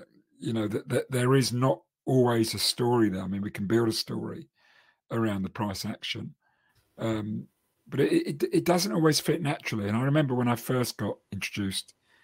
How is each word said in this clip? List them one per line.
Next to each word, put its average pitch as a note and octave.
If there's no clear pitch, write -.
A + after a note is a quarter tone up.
you A2+
know, A2
that, G#2+
that B2
there B2+
is A#2
not C3
always A#2+
a G2+
story A#2+
there. F#2+
I F#2
mean, G2
we G#2
can G2+
build A#2
a A2
story A2
around A2
the F#2+
price G#2
action, -
um, A2
but B2+
it, D3
it, D#3+
it E3
doesn't F3+
always D#3+
fit E3
naturally. A#2+
And G#2+
I A#2+
remember C#3
when B2
I A#2+
first B2+
got G#2+
introduced -